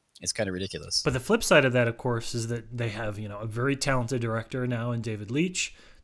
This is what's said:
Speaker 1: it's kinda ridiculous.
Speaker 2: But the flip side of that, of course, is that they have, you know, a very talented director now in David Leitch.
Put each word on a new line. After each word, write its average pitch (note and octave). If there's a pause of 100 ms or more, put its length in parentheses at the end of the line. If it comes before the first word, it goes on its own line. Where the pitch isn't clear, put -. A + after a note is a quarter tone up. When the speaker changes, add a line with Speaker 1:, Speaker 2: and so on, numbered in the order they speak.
(220)
Speaker 1:
it's F2
kinda G2+
ridiculous. F2+
Speaker 2:
But B2
the B2+
flip A3
side D3
of B2
that, A#2+
of A#2
course, A#2+
is A2+
that A#2
they A#2+
have, G#2+
you G#2+
know, G2+
a A2
very A#2+
talented C3
director A#2
now A#2+
in A#2
David G#2+
Leitch. F3 (280)